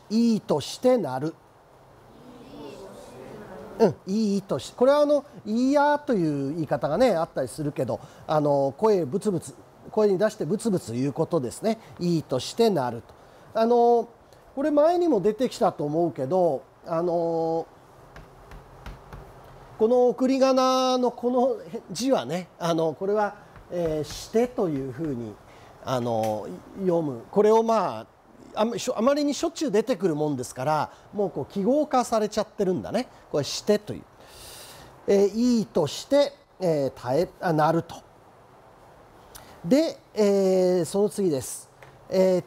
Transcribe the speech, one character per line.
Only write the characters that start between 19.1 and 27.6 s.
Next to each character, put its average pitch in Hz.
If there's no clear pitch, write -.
こ 220
の 247
送 254
り 269
仮 262
名 254
の 247
こ 240
の 247
字 240
は 151
ね、 170
あ 170
の、 160
こ 190
れ 202
は、 208
え 160
ー、 -
し -
て 240
と 226
い 135
う -
ふ 135
う 147
に、 113
あ 127
の、 110
読 170
む。 127
こ 208
れ 214
を 226